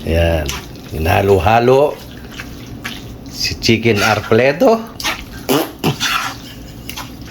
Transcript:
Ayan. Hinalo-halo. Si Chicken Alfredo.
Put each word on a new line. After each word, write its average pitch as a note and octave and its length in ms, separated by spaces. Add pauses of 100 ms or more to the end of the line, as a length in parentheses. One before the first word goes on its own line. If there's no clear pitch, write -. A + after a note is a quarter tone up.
Ayan. E2 400 (400)
Hinalo-halo. G2+ 1040 (1400)
Si - 320
Chicken A2 400
Alfredo. B2+ 800 (2500)